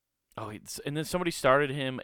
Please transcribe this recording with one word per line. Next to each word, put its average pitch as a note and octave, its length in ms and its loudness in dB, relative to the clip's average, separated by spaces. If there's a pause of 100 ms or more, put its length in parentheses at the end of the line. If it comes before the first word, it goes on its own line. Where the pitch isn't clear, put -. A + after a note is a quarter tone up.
(380)
oh, G#2+ 120 -8
it's, - 360 -12
and C#3+ 100 -4
then D#3 80 -2
somebody F3 280 -2
started C#3 400 4
him C3 320 -4